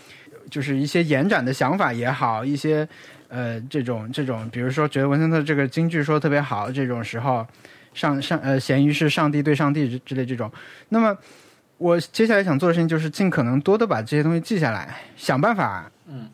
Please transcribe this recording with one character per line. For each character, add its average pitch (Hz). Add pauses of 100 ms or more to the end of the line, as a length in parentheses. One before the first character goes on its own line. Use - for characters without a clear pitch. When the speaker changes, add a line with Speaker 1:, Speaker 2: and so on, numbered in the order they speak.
(500)
Speaker 1:
就 151
是 139
一 135
些 170
延 147
展 202
的 254
想 143
法 175
也 117
好， 123
一 143
些， 151 (420)
呃， 120
这 139
种， 117
这 147
种， 113
比 123
如 123
说 147
觉 139
得 139
文 143
森 160
特 160
这 147
个 139
金 165
句 160
说 151
得 151
特 151
别 143
好， 120
这 135
种 120
时 113
候， 123 (500)
上， 143
上， 160
呃， 135
咸 139
鱼 147
是 151
上 151
帝 147
对 147
上 143
帝 143
之， 123
之 -
类 131
这 123
种。 113 (380)
那 220
么 214 (600)
我 170
接 -
下 226
来 196
想 185
做 175
的 170
事 170
情 165
就 160
是 156
尽 190
可 165
能 123
多 131
的 120
把 127
这 110
些 151
东 156
西 170
记 185
下 143
来， 85 (220)
想 -
办 214
法， 101 (160)
Speaker 2:
嗯。 127